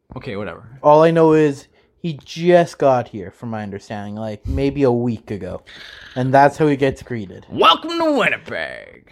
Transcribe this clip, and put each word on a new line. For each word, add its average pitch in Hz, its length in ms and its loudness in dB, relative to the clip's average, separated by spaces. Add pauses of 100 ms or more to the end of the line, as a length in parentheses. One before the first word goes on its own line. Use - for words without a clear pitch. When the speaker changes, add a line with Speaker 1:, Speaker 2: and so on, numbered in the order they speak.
(160)
Speaker 1:
okay, 113 200 -10
whatever. 104 460 -12
Speaker 2:
All 151 200 8
I 165 80 6
know 160 220 4
is 151 340 2 (320)
he 156 260 -10
just 175 540 2
got 127 300 2
here, 98 220 -14
from 117 200 -14
my 107 120 -8
understanding, 101 520 -12
like, 107 320 -10
maybe 139 360 -2
a 127 100 4
week 120 380 -4
ago. 90 320 -10 (520)
And 131 180 -2
that's 139 240 4
how 156 120 0
he 143 80 0
gets 131 260 -2
greeted. 98 480 -12
Speaker 1:
Welcome 311 480 0
to 320 140 0
Winnipeg. 80 1000 -6